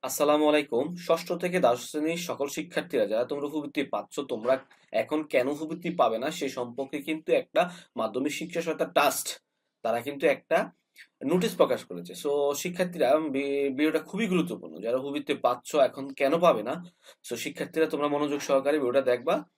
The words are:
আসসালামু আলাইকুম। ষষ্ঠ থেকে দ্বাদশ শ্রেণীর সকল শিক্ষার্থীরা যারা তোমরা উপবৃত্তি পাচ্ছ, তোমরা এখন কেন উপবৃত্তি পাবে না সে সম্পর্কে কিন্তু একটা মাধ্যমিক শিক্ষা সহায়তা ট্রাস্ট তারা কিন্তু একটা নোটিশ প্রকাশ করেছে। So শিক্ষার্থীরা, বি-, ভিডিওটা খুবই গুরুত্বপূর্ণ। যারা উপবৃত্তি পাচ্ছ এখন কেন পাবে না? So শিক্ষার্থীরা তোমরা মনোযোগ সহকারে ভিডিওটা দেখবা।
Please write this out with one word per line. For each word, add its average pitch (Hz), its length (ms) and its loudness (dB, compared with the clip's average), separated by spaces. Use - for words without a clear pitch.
আসসালামু 151 460 6
আলাইকুম। 147 360 4
ষষ্ঠ - 360 2
থেকে 175 280 0
দ্বাদশ 123 240 4
শ্রেণীর 160 440 -2
সকল 139 200 -4
শিক্ষার্থীরা - 580 -2
যারা 110 180 0
তোমরা 143 220 -6
উপবৃত্তি 147 360 -4
পাচ্ছ, 107 380 -6
তোমরা 123 340 0
এখন 120 320 -2
কেন 131 240 0
উপবৃত্তি 156 420 -6
পাবে 113 280 2
না 131 120 -4
সে 147 180 -6
সম্পর্কে 131 540 -8
কিন্তু 156 300 -6
একটা 151 300 0
মাধ্যমিক 123 360 -2
শিক্ষা - 300 -6
সহায়তা 160 240 -4
ট্রাস্ট - 400 0
তারা 113 160 0
কিন্তু 139 260 -8
একটা 156 320 2
নোটিশ 180 320 2
প্রকাশ 123 280 2
করেছে। 175 300 -12
So 147 160 -4
শিক্ষার্থীরা, 175 540 0
বি-, 139 380 0
ভিডিওটা 151 300 2
খুবই 208 260 -4
গুরুত্বপূর্ণ। 113 540 -2
যারা 117 160 0
উপবৃত্তি 143 380 -4
পাচ্ছ - 420 -2
এখন 135 280 2
কেন 135 180 2
পাবে 147 240 4
না? 123 120 -4
So - 140 -10
শিক্ষার্থীরা 147 500 -2
তোমরা 147 220 -2
মনোযোগ 143 320 0
সহকারে 143 380 2
ভিডিওটা 131 240 2
দেখবা। 123 320 2